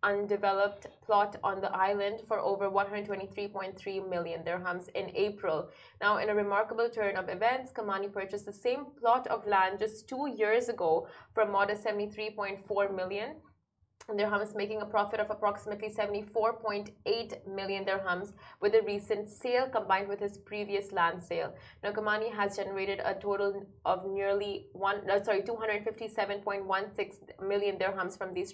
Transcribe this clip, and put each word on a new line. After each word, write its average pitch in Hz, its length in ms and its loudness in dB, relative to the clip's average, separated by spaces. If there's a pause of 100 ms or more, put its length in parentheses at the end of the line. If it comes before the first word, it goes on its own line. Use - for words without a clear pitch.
undeveloped 202 800 2 (200)
plot 208 300 4 (140)
on 190 100 -2
the 196 120 -2 (180)
island 202 280 0 (100)
for 220 120 2
over 196 300 0
one 196 180 2
hundred 202 200 -4
twenty-three 202 400 -6 (100)
point 190 240 -6
three 190 180 -4 (140)
million 170 260 -2 (100)
dirhams 180 380 -2 (120)
in 190 60 -2 (220)
April. 190 320 0 (440)
Now, 208 180 6
in 214 80 0
a 208 140 2
remarkable 220 440 2 (100)
turn 202 240 0
of 180 160 -4
events, 254 400 2
Kamani 202 420 -4
purchased 196 260 -6
the 202 220 -8
same 269 140 2 (180)
plot 240 260 4 (100)
of - 120 -6
land 196 320 4
just 214 280 -4
two 269 180 -2 (160)
years 226 280 4
ago 185 220 2 (420)
for 220 100 4
a 202 140 2
modest 208 300 2
seventy-three 208 520 -2
point 196 180 -4 (100)
four 202 160 4 (180)
million 202 280 -2 (920)
dirhams, 208 340 0
making 208 260 -2
a 208 40 -4
profit 208 340 2
of 208 160 0
approximately 208 540 -2
seventy-four 214 600 0 (160)
point 208 260 -4 (140)
eight 220 260 0 (280)
million 196 240 -2
dirhams 190 460 0 (320)
with 208 100 6
the 220 100 8 (120)
recent 202 340 -2
sale 254 400 2 (100)
combined 196 300 2
with 202 180 -4
his 202 120 -4 (140)
previous 202 420 -4
land 175 280 2
sale. 165 300 -4 (320)
Now, 202 80 -2
Kamani 214 480 0
has 202 160 2
generated 196 480 -2
a 196 120 0
total 202 360 0 (400)
of 185 60 4 (200)
nearly 196 540 0
one, 196 260 0 (140)
uh, 202 100 4
sorry, 202 200 2
two 220 200 -4
hundred 208 220 0
fifty-seven 208 640 -2
point 196 180 -2
one 190 200 2 (100)
six 190 220 -4 (340)
million 202 260 2
dirhams 190 400 -2
from 185 140 -6
these 180 220 -4